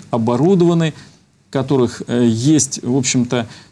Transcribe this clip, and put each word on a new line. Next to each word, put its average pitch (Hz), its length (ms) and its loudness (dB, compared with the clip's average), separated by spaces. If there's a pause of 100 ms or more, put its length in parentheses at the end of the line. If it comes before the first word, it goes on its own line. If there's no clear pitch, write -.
оборудованы, 160 840 2 (560)
в - 40 -20
которых, 135 540 -2
э, 120 200 0
есть, 127 540 0
в 123 160 -4
общем-то, 120 480 -2 (260)